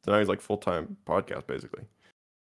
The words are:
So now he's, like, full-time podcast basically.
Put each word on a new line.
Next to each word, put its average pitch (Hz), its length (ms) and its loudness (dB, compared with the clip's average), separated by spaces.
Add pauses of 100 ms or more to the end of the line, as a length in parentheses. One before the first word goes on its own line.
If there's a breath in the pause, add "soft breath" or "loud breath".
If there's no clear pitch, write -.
So - 80 2
now 104 80 8
he's, 101 100 4
like, 92 120 0
full-time 98 640 -2
podcast - 420 -2
basically. - 360 -8 (680 soft breath)